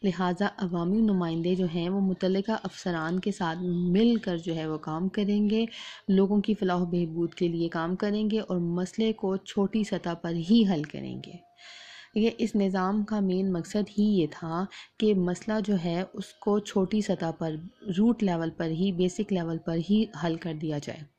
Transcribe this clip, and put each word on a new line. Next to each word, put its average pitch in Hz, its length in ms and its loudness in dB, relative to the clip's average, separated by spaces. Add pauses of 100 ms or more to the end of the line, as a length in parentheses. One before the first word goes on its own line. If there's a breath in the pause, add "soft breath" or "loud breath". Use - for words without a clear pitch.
लिहाजा 180 440 0 (120)
अवामी 180 440 0
नुमाइंदे 175 520 2
जो 185 120 0
हैं 170 220 -2
वो 196 120 -2
मुतल्लिका 190 540 0
अफसरान 175 640 -4
के 202 120 -4
साथ 175 320 -4 (280)
मिलकर 208 480 4
जो 165 140 -4
है 156 160 -4
वो 156 140 -2
काम 165 280 -2
करेंगे, 208 560 2 (420 loud breath)
लोगों 196 320 6
की 214 140 2
फलाह 180 300 0
बहबूद 170 480 0
के 175 140 0
लिए 170 220 0
काम 170 280 -2
करेंगे 208 420 0
और 185 200 -2 (160)
मसले 220 380 0
को 190 240 -2
छोटी 202 480 0
सतह 175 300 -4
पर 170 200 -4
ही 190 300 6
हल 170 200 2
करेंगे। 135 580 -10 (720 loud breath)
ये 220 160 4
इस 226 240 -2
निज़ाम 196 480 2
का 214 180 -2
मेन 190 300 2
मकसद 180 380 -2
ही 208 160 0
ये 196 220 4
था 170 400 -4 (320 loud breath)
कि 214 160 4
मसला 180 440 0
जो 208 160 0
है 175 300 0
उसको - 560 -2
छोटी 208 400 0
सतह 175 300 -2
पर, 160 260 -4 (320)
रूट 220 340 2
लेवल 165 260 0
पर 165 200 -4
ही, 175 220 0
बेसिक 180 400 0
लेवल 165 260 -2
पर 165 220 -4
ही 208 360 2
हल 165 220 -2
कर 165 160 -6
दिया 156 260 -4
जाए। 143 260 -10 (140)